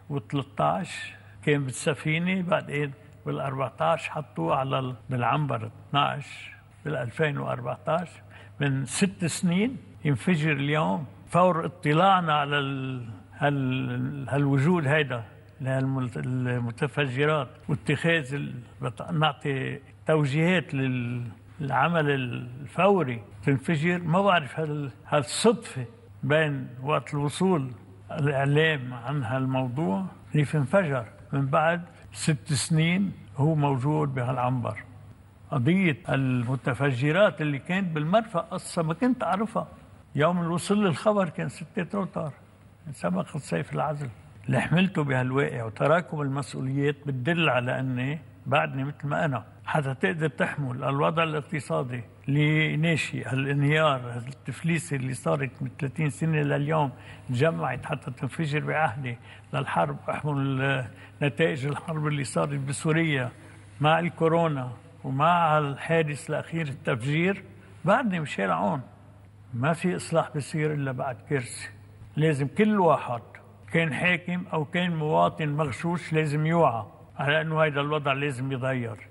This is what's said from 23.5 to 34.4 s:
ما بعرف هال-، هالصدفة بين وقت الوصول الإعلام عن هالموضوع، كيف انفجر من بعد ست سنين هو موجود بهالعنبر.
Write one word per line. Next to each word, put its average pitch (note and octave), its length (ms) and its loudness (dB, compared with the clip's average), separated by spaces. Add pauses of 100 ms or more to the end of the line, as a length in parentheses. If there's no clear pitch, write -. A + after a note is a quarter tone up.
ما F3 240 2
بعرف E3+ 380 2
هال-، D3 300 -4 (180)
هالصدفة - 760 2 (380)
بين C#3+ 460 2 (140)
وقت C#3+ 320 -2
الوصول D3 560 0 (400)
الإعلام C#3+ 840 2
عن C3 280 -4
هالموضوع، C3 800 0 (280)
كيف D3+ 240 2
انفجر C#3+ 480 2 (280)
من C#3 140 0
بعد E3 360 2 (300)
ست - 400 -2
سنين E3 600 2 (240)
هو D3+ 180 2
موجود C#3+ 600 2
بهالعنبر. B2 680 -2 (680)